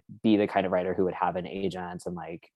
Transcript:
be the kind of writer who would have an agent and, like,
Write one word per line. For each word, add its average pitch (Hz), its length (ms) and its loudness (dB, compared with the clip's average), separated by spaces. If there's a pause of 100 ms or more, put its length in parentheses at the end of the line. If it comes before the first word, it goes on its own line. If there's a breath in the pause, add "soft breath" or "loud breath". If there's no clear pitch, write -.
(240)
be 110 120 6
the 101 120 6
kind 95 180 2
of 92 80 -2
writer 92 220 2
who 95 100 2
would 87 80 0
have 87 240 -2
an 87 100 -6
agent 92 600 -6
and, 90 80 -8
like, 85 400 -12